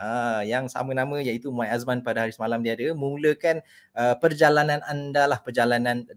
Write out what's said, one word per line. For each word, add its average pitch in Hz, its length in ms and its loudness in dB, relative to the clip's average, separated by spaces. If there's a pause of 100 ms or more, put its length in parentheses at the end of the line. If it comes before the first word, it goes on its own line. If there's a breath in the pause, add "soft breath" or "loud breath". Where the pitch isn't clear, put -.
uh, 113 400 -2
yang 117 240 -2
sama 131 320 -6
nama 143 240 -2
iaitu 123 320 -4
Muhammad 117 240 -2
Azman 123 240 -2
pada 113 240 -2
hari 110 80 -4
semalam 113 260 -2
dia 117 140 -2
ada 120 240 -4
mulakan, 151 640 0 (320 soft breath)
uh, 120 240 2
perjalanan 147 720 4
anda 143 400 2
lah, 131 160 0
perjalanan 120 720 0